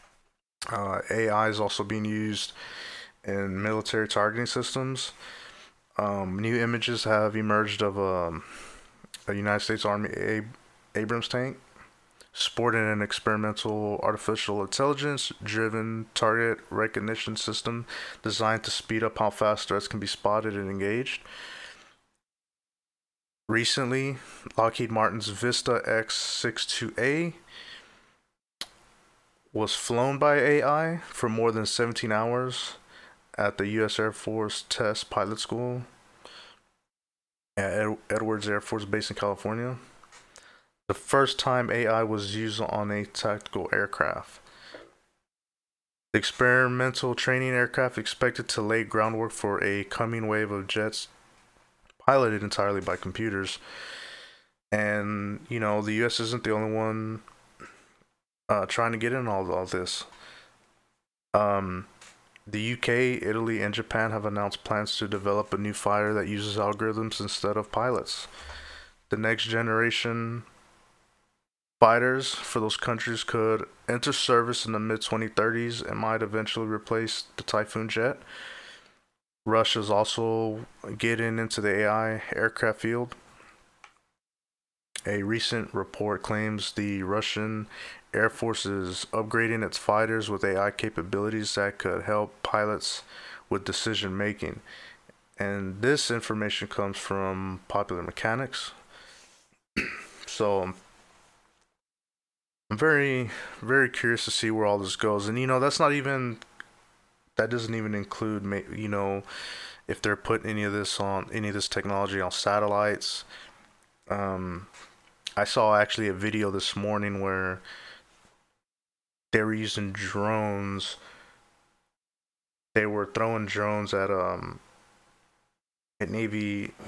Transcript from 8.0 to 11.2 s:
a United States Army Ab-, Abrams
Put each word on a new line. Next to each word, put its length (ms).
a 80
United 260
States 240
Army 260
Ab-, 460
Abrams 340